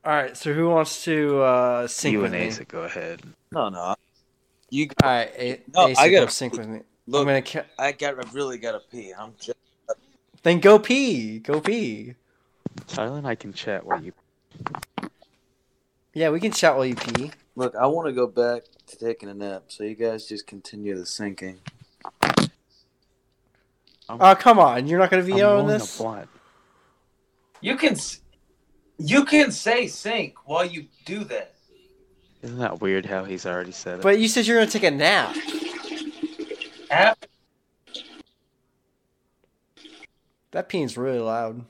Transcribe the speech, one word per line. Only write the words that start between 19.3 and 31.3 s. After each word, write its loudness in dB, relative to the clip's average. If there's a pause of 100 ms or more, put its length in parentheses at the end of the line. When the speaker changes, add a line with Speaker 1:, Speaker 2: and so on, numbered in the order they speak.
Speaker 3:
nap, -10
so -12
you -8
guys -4
just -12
continue -12
the -10
syncing. -10 (2500)
Speaker 2:
I'm, -8
Speaker 1:
Oh, 10
come 8
on! 6
You're 0
not 4
gonna 4
Speaker 2:
I'm -4
Speaker 1:
veto 6
on 6
Speaker 2:
mowing 2
the 2
Speaker 1:
this? -8
Speaker 2:
blunt. -8 (1300)
Speaker 3:
You -4
can 2
s-, -10 (760)
you 4
can 4
say -2
sync -6 (120)
while -2
you -10 (180)
do -10
that. -10 (880)